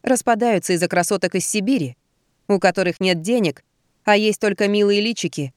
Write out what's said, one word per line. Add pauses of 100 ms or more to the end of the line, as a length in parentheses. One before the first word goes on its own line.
распадаются
из-за
красоток
из
Сибири, (500)
у
которых
нет
денег, (420)
а
есть
только
милые
личики